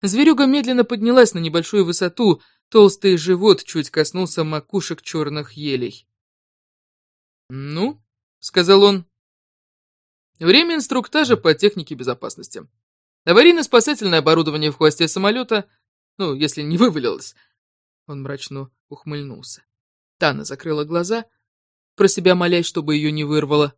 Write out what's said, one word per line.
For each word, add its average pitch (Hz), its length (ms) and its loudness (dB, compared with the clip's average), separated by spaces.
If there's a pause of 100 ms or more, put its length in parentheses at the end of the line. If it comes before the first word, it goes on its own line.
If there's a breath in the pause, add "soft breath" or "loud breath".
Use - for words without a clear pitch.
Зверюга 277 440 4
медленно 254 380 2
поднялась 240 500 2
на 180 40 -4
небольшую 165 460 0
высоту, 175 580 0 (260 soft breath)
толстый 196 480 4
живот 180 480 2
чуть - 260 -8
коснулся 165 540 -4
макушек 156 580 -8
чёрных 151 500 -8
елей. 135 540 -8 (1400)
«Ну», 147 540 -8 (380)
сказал 190 420 4
он, 196 240 2 (1300)
«время 302 360 2
инструктажа 277 600 -2
по 160 180 2
технике 185 400 -2
безопасности. - 720 -10 (580)
Аварийно-спасательное 233 960 4
оборудование 151 500 0
в 139 60 -10
хвосте 156 300 2
самолёта, 208 600 -4 (500)
ну, 170 160 -4
если 147 280 -6
не 156 160 -4
вывалилось». 147 580 -2 (680)
Он 139 160 -14
мрачно 135 480 -14 (180)
ухмыльнулся. 143 760 -14 (560)
Тана 143 260 -2
закрыла 151 400 -8
глаза, 175 420 -6 (680)
про 196 140 4
себя 180 260 2
молясь, 175 320 0
чтобы 151 300 -4
её 151 140 -2
не 151 140 -6
вырвало 147 540 -2